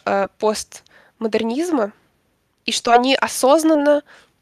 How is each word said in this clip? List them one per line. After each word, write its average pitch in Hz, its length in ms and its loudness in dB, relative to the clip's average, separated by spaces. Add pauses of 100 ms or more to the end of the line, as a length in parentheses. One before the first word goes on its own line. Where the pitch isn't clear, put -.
э, 196 220 -2 (120)
постмодернизма, 226 1500 -6 (720)
и 233 60 -4
что - 220 -2
они 254 220 4
осознанно 294 880 2 (380)